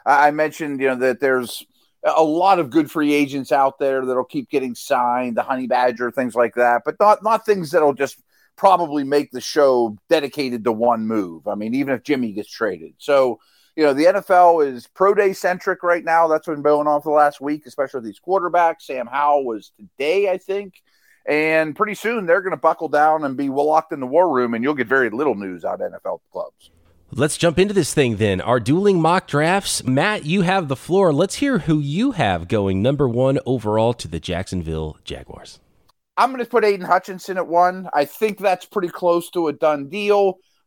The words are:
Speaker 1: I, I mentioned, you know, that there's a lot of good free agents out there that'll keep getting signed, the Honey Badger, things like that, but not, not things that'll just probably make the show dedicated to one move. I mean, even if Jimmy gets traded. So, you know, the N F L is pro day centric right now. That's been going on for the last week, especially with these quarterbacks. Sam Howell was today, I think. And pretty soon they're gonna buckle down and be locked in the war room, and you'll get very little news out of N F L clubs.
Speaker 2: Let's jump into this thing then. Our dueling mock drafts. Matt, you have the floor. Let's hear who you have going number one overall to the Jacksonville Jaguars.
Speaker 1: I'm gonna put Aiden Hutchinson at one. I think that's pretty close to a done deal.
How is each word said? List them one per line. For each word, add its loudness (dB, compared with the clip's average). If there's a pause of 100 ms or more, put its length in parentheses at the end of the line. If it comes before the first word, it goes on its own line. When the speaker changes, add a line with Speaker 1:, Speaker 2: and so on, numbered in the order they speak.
Speaker 1:
I, 4
I 2
mentioned, -4
you 2
know, 0
that 0
there's -2 (520)
a 4
lot 2
of -4
good 0
free 0
agents -2
out 0
there 0
that'll -2
keep -8
getting -2
signed, -2
the 0
Honey -4
Badger, 0
things -4
like 2
that, 2
but -4
not, 4
not -2
things -2
that'll 2
just -6 (340)
probably 2
make 0
the -10
show 2 (100)
dedicated -2
to 2
one 0
move. -4
I -4
mean, -6
even -2
if -6
Jimmy -2
gets -10
traded. -6
So, 2 (360)
you 2
know, 4
the 2
N 4
F -4
L 6
is -4
pro 2
day 2
centric -4
right 0
now. 2
That's 0
been -6
going 2
on 2
for -6
the 4
last 2
week, -6
especially -6
with -8
these -14
quarterbacks. 0
Sam -8
Howell 0
was -8
today, -2
I -2
think. -8 (520)
And 0
pretty -2
soon -4
they're 4
gonna -4
buckle 0
down 2
and -4
be -4
locked 0
in -6
the -6
war 2
room, 0
and -4
you'll 0
get -4
very 2
little -2
news -10
out -4
of -6
N -10
F -20
L -8 (100)
clubs. -12 (400)
Speaker 2:
Let's -2
jump 0
into 2
this 0
thing 2
then. 0
Our 0
dueling 2
mock 2
drafts. -2
Matt, 0
you 0
have 0
the -4
floor. 2
Let's 0
hear -2
who 0
you -2
have -2
going 0
number 0
one 0
overall 0
to -10
the -8
Jacksonville -6
Jaguars. -16 (560)
Speaker 1:
I'm 2
gonna -8
put 2
Aiden 2
Hutchinson -2
at -4
one. 0
I 2
think -4
that's 0
pretty -4
close 0
to -2
a -2
done 0
deal. 0 (280)